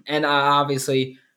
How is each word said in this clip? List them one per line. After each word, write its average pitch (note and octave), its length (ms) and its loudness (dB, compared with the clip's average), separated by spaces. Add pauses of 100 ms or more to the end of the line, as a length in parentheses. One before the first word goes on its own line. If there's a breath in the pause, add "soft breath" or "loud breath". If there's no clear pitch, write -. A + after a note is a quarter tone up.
and, D3+ 200 -2
uh, - 20 0
obviously, C#3 920 0 (180 loud breath)